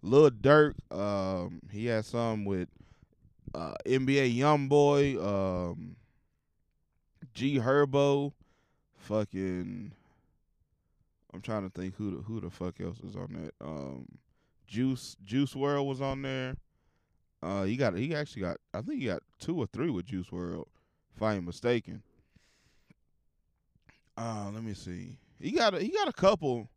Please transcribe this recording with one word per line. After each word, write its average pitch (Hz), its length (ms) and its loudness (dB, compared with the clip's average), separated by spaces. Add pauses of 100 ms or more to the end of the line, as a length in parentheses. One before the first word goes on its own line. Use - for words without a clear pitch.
Lil 135 300 8
Durk. 143 420 6 (160)
Um, 95 680 -2 (100)
he 104 160 -6
had 113 180 0
some 113 400 -2
with, 95 240 -2 (840)
uh, 80 200 -6 (120)
N 131 180 2
B 139 140 4
A 135 100 6
Youngboy, 143 960 4
um, 90 720 -2 (1400)
G 135 260 0
Herbo, 143 720 4 (640)
fucking, 98 960 -4 (1400)
I'm 92 80 -12
trying 101 300 -6
to 87 100 -12
think 95 140 -6
who 101 220 -6
the, 65 60 -10
who 110 180 -8
the 87 100 -8
fuck 90 300 -8
else 90 180 -8
is - 160 -14
on 92 180 -10 (120)
that. - 200 -14
Um, 69 420 -10 (600)
Juice, 127 580 -4
Juice 131 300 0
world 143 320 0
was 135 140 -4
on 135 220 -4
there. 131 340 -6 (840)
Uh, 98 220 -2
he 101 140 0
got, 117 200 2
he 135 200 -2
actually 147 260 -6
got, 85 140 -2 (180)
I 98 80 -4
think 254 180 -6
he 139 60 -2
got 92 160 -2 (160)
two - 180 -4
or 127 100 0
three 160 240 -2
with 90 160 -2
Juice 92 260 -6
world, 87 340 -6 (480)
if - 80 -6
I 107 140 2
ain't 87 100 -4
mistaken. 120 560 -2 (2250)
Uh, 107 360 -4
let 113 120 -8
me 107 100 -6
see. 92 420 -10 (220)
He 165 140 -6
got 240 200 4
a, 180 60 -2
he 196 120 -2
got 403 180 0
a 254 40 -6
couple 147 640 2